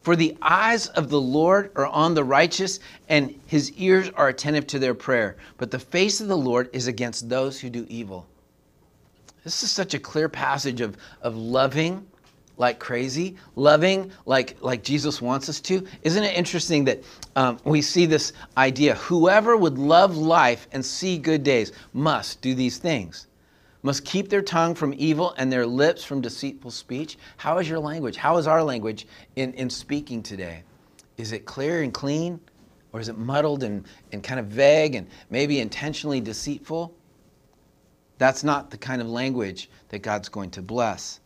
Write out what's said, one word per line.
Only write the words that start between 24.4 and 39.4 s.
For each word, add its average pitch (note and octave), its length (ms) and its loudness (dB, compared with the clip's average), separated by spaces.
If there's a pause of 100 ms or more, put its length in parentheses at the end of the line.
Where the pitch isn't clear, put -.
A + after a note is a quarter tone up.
tongue E3+ 320 2
from C#3+ 240 -2
evil D#3 400 0
and C3 140 0
their B2 120 2
lips C#3 380 2
from C#3 180 -6
deceitful B2 520 -10
speech." - 440 -10 (200)
How D#3+ 220 -2
is E3+ 100 -2
your D#3+ 100 -4
language? D3 380 -6
How D#3+ 220 2
is D#3 100 0
our D#3+ 160 4
language A2+ 420 -4 (300)
in, B2+ 180 -4
in B2+ 160 -6
speaking C#3+ 500 -8
today? F2+ 440 -12 (520)
Is A2 140 -10
it A2+ 160 -10
clear D#3 360 -4
and B2 120 -4
clean? E3 460 -4 (520)
Or A2+ 60 -10
is A2+ 100 -10
it A2+ 80 -12
muddled C#3 460 0
and, G#2 240 -6 (240)
and G2+ 100 -10
kind C3 200 -6
of G#2 60 -8
vague C#3 500 4
and F2+ 100 -8 (240)
maybe C#3 300 0
intentionally C#3 600 -4
deceitful? D3 720 -8 (1300)
That's C3+ 240 2
not D3 300 -2
the G#2+ 60 -16
kind C3 220 -6
of A2+ 80 -8
language A#2+ 600 -6 (200)